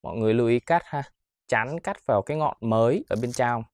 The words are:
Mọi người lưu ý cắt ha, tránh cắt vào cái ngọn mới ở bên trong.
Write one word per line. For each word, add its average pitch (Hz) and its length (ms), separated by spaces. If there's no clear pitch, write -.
Mọi 87 140
người 110 160
lưu 117 140
ý 120 120
cắt 170 260
ha, 143 180
tránh 127 320
cắt 202 260
vào 104 160
cái 151 160
ngọn 151 240
mới 113 480
ở - 120
bên 123 100
trong. 120 320